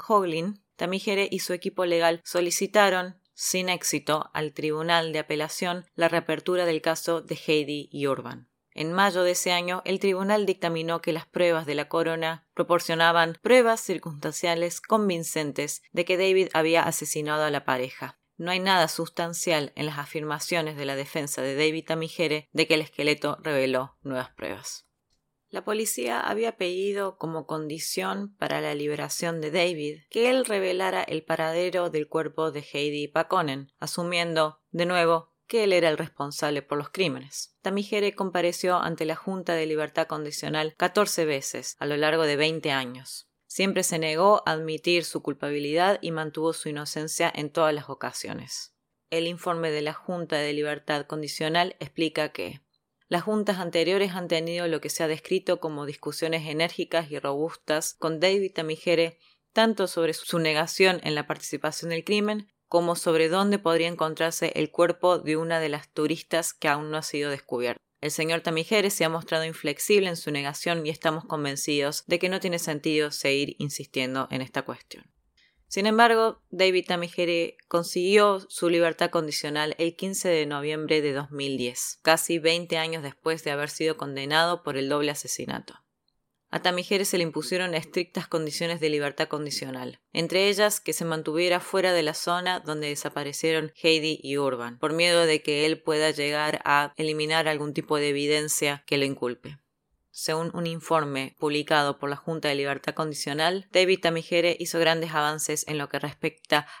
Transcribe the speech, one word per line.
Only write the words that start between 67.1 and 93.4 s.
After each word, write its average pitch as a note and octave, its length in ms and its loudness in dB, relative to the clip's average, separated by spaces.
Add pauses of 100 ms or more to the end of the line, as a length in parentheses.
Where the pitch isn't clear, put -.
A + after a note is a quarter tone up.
descubierta. B2 540 -4 (180)
El D3+ 120 -4
señor E3 300 0
Tamigere F3+ 480 2
se F#3 140 0
ha D#3+ 40 2
mostrado D#3+ 360 -2
inflexible E3 640 2
en E3+ 80 -2
su E3 140 -6
negación D3 560 -4
y D3+ 40 -2
estamos D#3+ 340 -2
convencidos C#3+ 800 -2
de F3 140 0
que F3+ 80 0
no F#3 100 -2
tiene F3 220 -2
sentido D3+ 500 0
seguir C#3 480 -2
insistiendo C3+ 720 -4
en C3 100 -4
esta C3 220 -6
cuestión. - 480 -16 (560)
Sin G3 200 -2
embargo, A3+ 640 4
David F#3 360 4
Tamigere F3 680 0 (100)
consiguió F#3+ 720 4 (100)
su - 200 -2
libertad E3+ 420 2
condicional D3+ 680 -2
el E3+ 180 0
quince F#3+ 320 -4
de D#3 180 4
noviembre D3+ 560 0
de D3 100 0
dos C#3+ 200 -6
mil C#3 260 -4
diez, - 440 -6
casi E3 360 4
veinte E3 400 0
años D#3+ 240 -4
después D#3+ 400 -4
de D#3 80 -2
haber D3 200 -2
sido D#3 260 -2
condenado D3 640 0
por C#3+ 140 -4
el C3+ 120 -2
doble D3 220 2
asesinato. - 640 -8 (800)
A E3 100 -4
Tamigere F3+ 420 0
se G3 120 0
le F3+ 60 2
impusieron E3+ 540 -2
estrictas F3 500 -4
condiciones E3 540 -4
de D#3 100 2
libertad D3 380 0
condicional, C3+ 720 -8 (120)
entre E3+ 360 2
ellas G#3 320 4
que - 120 -4
se - 120 -4
mantuviera E3 560 0
fuera F#3 320 2
de E3+ 100 4
la D3+ 120 0
zona F3+ 440 -2
donde D3+ 300 -4
desaparecieron D3+ 920 -2